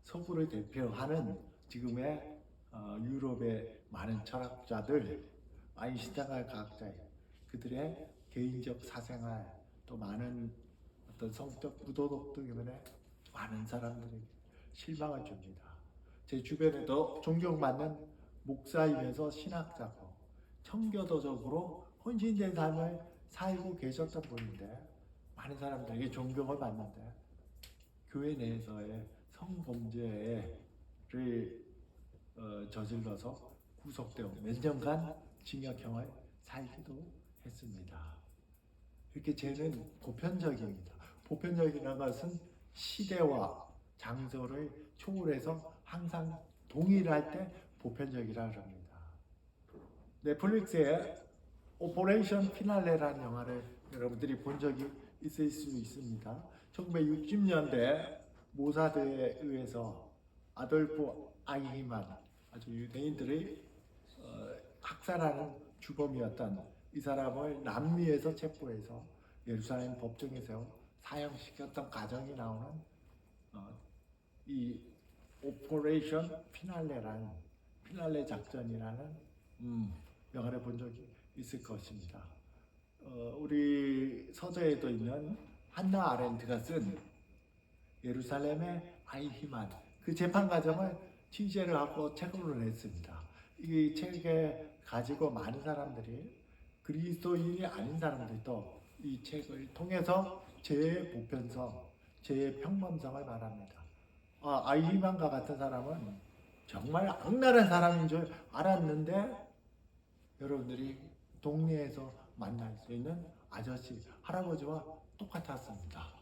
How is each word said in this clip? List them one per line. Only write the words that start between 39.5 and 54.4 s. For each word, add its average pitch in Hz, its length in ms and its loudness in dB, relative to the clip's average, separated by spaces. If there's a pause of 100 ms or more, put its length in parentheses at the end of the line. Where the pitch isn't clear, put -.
보편적입니다. 123 880 -2 (320)
보편적이라는 147 720 2
것은 139 400 -2 (360)
시대와 - 920 2 (300)
장소를 131 760 -6 (280)
초월해서 160 760 0 (120)
항상 165 520 -4 (300)
동일할 165 640 8
때 185 180 -4 (300)
보편적이라 117 640 -2
합니다. 98 340 -6 (1400)
넷플릭스의 165 960 4 (600)
오퍼레이션 190 720 6
피날레라는 165 720 4
영화를 123 400 -4 (300)
여러분들이 123 460 -2
본 139 200 -4